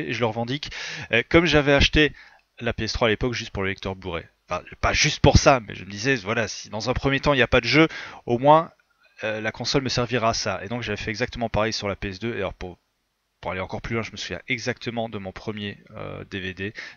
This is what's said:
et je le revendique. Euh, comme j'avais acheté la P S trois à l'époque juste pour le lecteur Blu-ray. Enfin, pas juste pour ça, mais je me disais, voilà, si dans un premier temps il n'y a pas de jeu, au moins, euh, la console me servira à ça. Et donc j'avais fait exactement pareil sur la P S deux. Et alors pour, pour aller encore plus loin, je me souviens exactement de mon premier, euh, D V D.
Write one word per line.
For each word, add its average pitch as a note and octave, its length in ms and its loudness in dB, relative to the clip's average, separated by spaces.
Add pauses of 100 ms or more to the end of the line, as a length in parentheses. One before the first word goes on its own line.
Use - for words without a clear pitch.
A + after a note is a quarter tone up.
et - 40 -4
je A2 80 -6
le A#2+ 60 2
revendique. A#2+ 440 -4 (420)
Euh, A2+ 140 4
comme E3+ 200 6
j'avais C#3+ 260 4
acheté C#3 400 6 (460)
la A#2 160 -2
P A2 100 -6
S G#2+ 80 -4
trois - 140 2
à A2+ 40 4
l'époque A#2+ 220 0
juste A2 200 -8
pour G2+ 100 -4
le F#2+ 60 0
lecteur F#2+ 260 -6
Blu-ray. F#2 300 -8 (260)
Enfin, F2 120 -4 (180)
pas - 120 2
juste - 280 2
pour C#3 180 8
ça, C3+ 220 6
mais G2+ 160 -12
je - 80 -12
me F#2+ 60 -14
disais, A2 260 0
voilà, G#2+ 320 -2
si - 200 -12
dans G#2+ 220 -4
un B2 40 0
premier C3+ 260 0
temps D3 120 2
il C#3 40 2
n'y B2 60 6
a A#2 60 4
pas B2+ 120 4
de A#2 60 0
jeu, D3+ 220 6 (380)
au A#2+ 120 2
moins, D3+ 340 6 (500)
euh, A2 180 -4
la G#2+ 120 -4
console C3 300 -2
me B2+ 60 -2
servira A#2+ 420 0
à A2+ 40 2
ça. G2 300 -4
Et G2 40 -10
donc A#2+ 140 -6
j'avais G#2 180 -4
fait - 100 -6
exactement A#2 380 -4
pareil A2 240 0
sur G#2+ 160 -4
la F#2+ 80 -4
P G#2 120 -8
S F#2+ 100 -8
deux. A2+ 160 -6
Et G#2+ 40 -6
alors F#2 160 -4
pour, F2+ 220 -14 (640)
pour A#2+ 120 -6
aller A2+ 80 -4
encore A2 200 -8
plus - 140 -6
loin, A2+ 80 0
je G#2 100 -12
me G#2 60 -14
souviens - 300 -8
exactement A#2 600 -6
de A2+ 80 -10
mon F#2+ 160 -10
premier, G#2 460 -10 (180)
euh, G2 340 -12
D G2+ 100 -6
V F#2 120 -6
D. F#2+ 220 -8 (220)